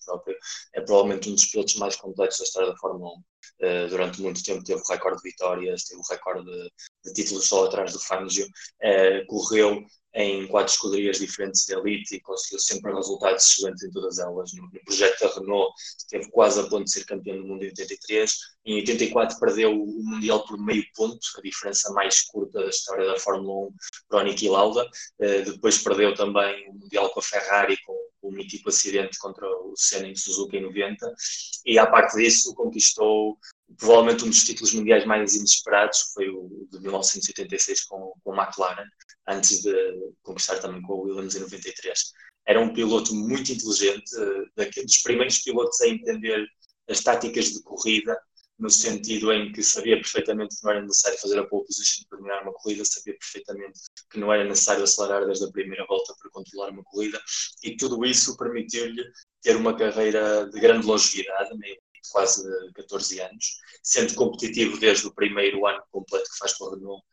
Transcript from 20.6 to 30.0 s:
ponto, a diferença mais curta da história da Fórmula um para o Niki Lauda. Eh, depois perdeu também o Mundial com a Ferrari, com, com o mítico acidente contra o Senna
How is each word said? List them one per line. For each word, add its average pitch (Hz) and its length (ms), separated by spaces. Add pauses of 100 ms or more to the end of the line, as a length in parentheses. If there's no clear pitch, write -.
ponto, 117 220 (180)
a 101 40
diferença 98 520
mais 98 300
curta 101 380
da 95 80
história 95 380
da 95 120
Fórmula 98 480
um 98 60 (360)
para 104 100
o 98 40
Niki 98 260
Lauda. 107 360 (340)
Eh, 98 240
depois 101 340
perdeu 101 360
também 101 560
o 98 40
Mundial 98 380
com 101 100
a - 20
Ferrari, 98 600
com, 95 100 (240)
com 98 80
o 98 60
mítico 98 340
acidente 98 500
contra 98 300
o 95 300
Senna 95 320